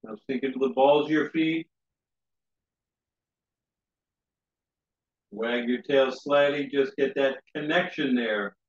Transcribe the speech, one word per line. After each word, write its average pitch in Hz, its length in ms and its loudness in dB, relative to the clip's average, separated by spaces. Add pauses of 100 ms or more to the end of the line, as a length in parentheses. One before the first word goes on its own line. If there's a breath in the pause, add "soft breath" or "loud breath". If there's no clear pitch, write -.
Now 110 120 -12 (140)
sink 131 140 -4
into 131 160 -4
the 131 100 0
balls 143 360 4
of 147 60 -4
your 151 200 0
feet. 160 360 -2 (3750)
Wag 120 320 -2
your 120 140 -2
tail 135 300 2
slightly, 143 560 0
just 135 280 -2
get 135 200 -2
that 135 240 0 (160)
connection 156 580 -2
there. 107 420 -2 (140)